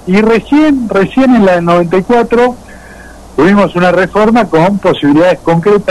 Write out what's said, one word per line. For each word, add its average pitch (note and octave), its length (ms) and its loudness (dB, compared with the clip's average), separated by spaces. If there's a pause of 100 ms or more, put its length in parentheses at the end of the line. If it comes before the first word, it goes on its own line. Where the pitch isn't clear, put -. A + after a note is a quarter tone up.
Y F#3 160 0
recién, C4 680 0
recién G3+ 460 0
en A3 100 2
la F#3 120 2
del E3+ 80 -4
noventa F3 340 0
y F#3+ 40 0
cuatro A#3+ 520 0 (800)
tuvimos F#3+ 400 2
una F3+ 160 0
reforma G#3 540 0
con F3 320 0
posibilidades D#3+ 640 0
concretas G3 500 0